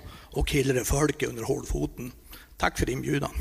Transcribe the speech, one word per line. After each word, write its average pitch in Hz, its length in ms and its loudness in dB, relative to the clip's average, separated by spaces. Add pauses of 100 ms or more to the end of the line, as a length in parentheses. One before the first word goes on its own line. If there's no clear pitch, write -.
(320)
och 151 160 0
Killrefolke 135 800 2
under 120 160 -4
hålfoten. 127 720 -2 (440)
Tack - 220 0
för - 120 2
inbjudan. 135 400 -2 (100)